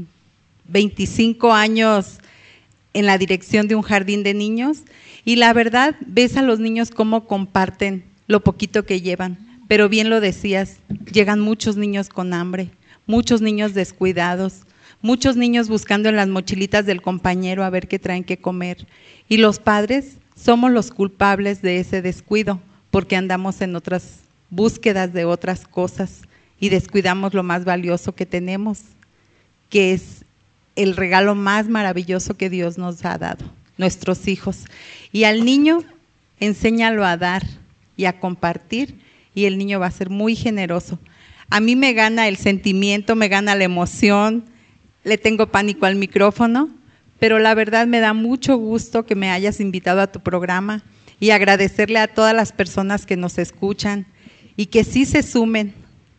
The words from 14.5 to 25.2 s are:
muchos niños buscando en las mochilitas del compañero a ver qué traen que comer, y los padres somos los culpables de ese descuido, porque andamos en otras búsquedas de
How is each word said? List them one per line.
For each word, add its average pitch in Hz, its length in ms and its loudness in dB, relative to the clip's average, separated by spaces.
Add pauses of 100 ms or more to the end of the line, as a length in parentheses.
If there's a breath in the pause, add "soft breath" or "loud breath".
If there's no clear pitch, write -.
muchos 247 340 0
niños 240 320 0
buscando 208 400 0
en 214 80 2
las 196 140 0
mochilitas 196 560 -2
del 190 160 -2
compañero 185 640 -2
a 185 40 -4
ver 185 200 -4
qué 190 100 -4
traen 180 240 -6
que 180 140 -6
comer, 180 500 -8 (400 soft breath)
y 214 80 0
los 214 240 4
padres 214 560 0 (180)
somos 240 380 2
los 240 200 0
culpables 202 720 -2
de 180 180 0
ese 185 220 -4
descuido, 196 600 -4 (280 soft breath)
porque 196 280 0
andamos 185 420 -4
en 185 160 -4
otras 180 440 -8 (300)
búsquedas 190 640 0
de 175 140 -2